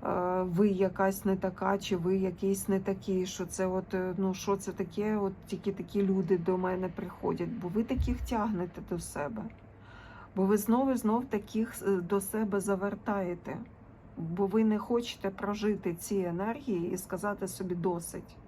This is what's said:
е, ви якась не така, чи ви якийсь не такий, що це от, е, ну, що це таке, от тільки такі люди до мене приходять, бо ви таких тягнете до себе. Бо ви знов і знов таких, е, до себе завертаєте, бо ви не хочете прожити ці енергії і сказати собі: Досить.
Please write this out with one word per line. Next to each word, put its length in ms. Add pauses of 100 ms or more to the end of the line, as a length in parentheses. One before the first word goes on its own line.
е, 400
ви 240
якась 580
не 100
така, 420
чи 200
ви 200
якийсь 500
не 120
такий, 460
що 200
це 220
от, 260
е, 240
ну, 160
що 240
це 140
таке, 460
от 160 (140)
тільки 240
такі 320
люди 340
до 200
мене 320
приходять, 600
бо 180
ви 160
таких 380
тягнете 680
до 100
себе. 420 (960)
Бо 100
ви 120
знов 360
і 40
знов 280
таких, 500 (120)
е, 40
до 300
себе 380
завертаєте, 960 (600)
бо 300
ви 160
не 140
хочете 520
прожити 640
ці 220
енергії 760
і 60
сказати 500
собі: 280
Досить. 640 (100)